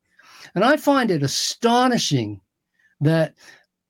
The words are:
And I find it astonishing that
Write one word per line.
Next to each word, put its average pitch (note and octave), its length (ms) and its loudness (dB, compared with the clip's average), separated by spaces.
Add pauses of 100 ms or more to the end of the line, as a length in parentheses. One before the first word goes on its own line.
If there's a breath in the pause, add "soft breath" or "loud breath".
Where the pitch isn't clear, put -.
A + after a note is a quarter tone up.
(560 loud breath)
And F3+ 80 0
I C#4+ 140 4
find C4+ 340 0
it D3 120 0
astonishing F3 1160 -2 (600)
that D#3+ 340 0 (540 soft breath)